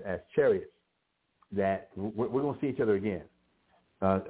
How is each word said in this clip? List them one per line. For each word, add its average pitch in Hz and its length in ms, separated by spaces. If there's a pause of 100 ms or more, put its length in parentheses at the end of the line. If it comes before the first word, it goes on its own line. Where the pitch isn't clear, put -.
as 90 140 (140)
chariots, 117 360 (800)
that 95 440
we're, 110 320
we're 127 140
gonna 143 180
see 147 80
each 131 120
other 110 140
again. 98 280 (800)
Uh, 95 300